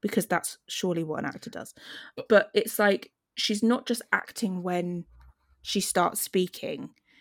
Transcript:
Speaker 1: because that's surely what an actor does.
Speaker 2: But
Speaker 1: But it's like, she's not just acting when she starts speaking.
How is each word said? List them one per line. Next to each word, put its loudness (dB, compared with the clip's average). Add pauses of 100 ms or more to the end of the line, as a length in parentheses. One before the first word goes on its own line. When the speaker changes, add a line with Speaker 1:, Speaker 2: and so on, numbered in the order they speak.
Speaker 1:
because 0
that's -2 (100)
surely -2
what -6
an -6
actor -8
does. -12 (420)
Speaker 2:
But -10
Speaker 1:
But 6
it's 0
like, 2 (240)
she's 0
not 2
just -2 (100)
acting -2
when -2 (560)
she 0
starts 2
speaking. -2 (300)